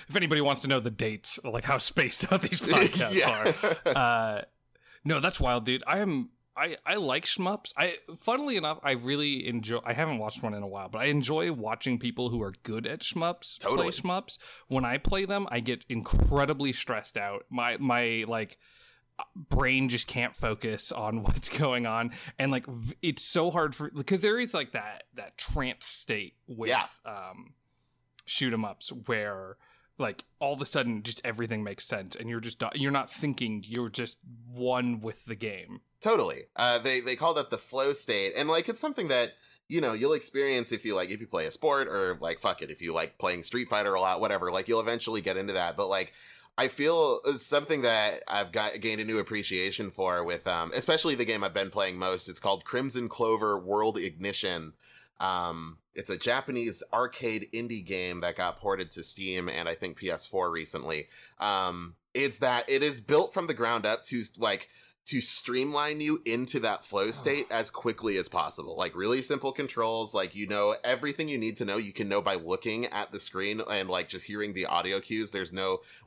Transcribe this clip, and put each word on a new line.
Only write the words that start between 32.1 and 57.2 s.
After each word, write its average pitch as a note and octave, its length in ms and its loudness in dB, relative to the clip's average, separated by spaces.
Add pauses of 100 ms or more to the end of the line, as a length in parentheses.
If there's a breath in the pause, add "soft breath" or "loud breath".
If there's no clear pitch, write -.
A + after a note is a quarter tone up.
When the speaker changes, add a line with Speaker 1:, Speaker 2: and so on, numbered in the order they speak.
Speaker 1:
and A2+ 140 -8
you're A#2 120 -2
just, A2+ 200 -8 (120)
you're C#3 180 0
not C3+ 200 0
thinking, A2+ 540 -4
you're A#2 240 -4
just A2+ 280 -6 (300)
one B2 520 0
with A2 260 -8
the A2+ 100 -6
game. G2 460 -8 (200)
Speaker 2:
Totally. B2 420 2 (120)
Uh, A#2+ 240 4
they, B2+ 200 2
they B2 160 0
call D#3+ 200 2
that C#3+ 140 -2
the - 80 -2
flow C3+ 360 0
state, G2 420 0
and, D3 140 0
like, G3 180 2
it's A3+ 120 -2
something C4 280 -2
that, B2 260 4 (360 soft breath)
you D#3+ 120 0
know, A#2+ 120 2
you'll B2+ 200 2
experience C3+ 600 0
if G#2+ 120 -6
you, G#2+ 80 0
like, F#2 160 0
if G#2+ 120 -6
you A2 60 -10
play E2 180 0
a D#2 60 -2
sport, C#3 360 2
or, F#2 320 0
like, E2 200 -2
fuck F#2+ 220 0
it, D2 80 -8
if D2+ 120 -12
you E2 120 -4
like D#2+ 240 -2
playing F2+ 260 0
Street A#2+ 260 -2
Fighter G2+ 260 2
a F#2 60 2
lot, F#2 180 4
whatever, F#2+ 320 2
like, F#2+ 160 0
you'll A2+ 140 4
eventually A2+ 400 -2
get F#2+ 160 0
into G2 160 -2
that, E2+ 240 0
but, G2 100 0
like, F#2+ 240 0 (460 loud breath)
I B2+ 120 4
feel D3+ 500 4 (160)
something D3 460 2
that G#2+ 480 4
I've F#2+ 240 0
got, G#2+ 260 0
gained A2 220 0
a - 20 -2
new A2 160 0
appreciation F#2+ 720 -2
for F2+ 320 0
with, F2 240 -2
um, E2+ 260 0
especially D#3+ 420 2
the A#2+ 100 0
game G#2+ 180 0
I've F#2 100 -2
been G2 160 0
playing F#2+ 280 0
most. F#2 320 0
It's F2+ 100 -6
called G2 240 0
Crimson B2 460 -2
Clover G#2+ 500 2
World G#2 380 2
Ignition. F2+ 720 -4 (480 loud breath)
Um, E2+ 600 -2 (160)
it's G2 140 -8
a F#2 80 -2
Japanese A#2+ 640 -2 (120)
arcade A#2 600 -2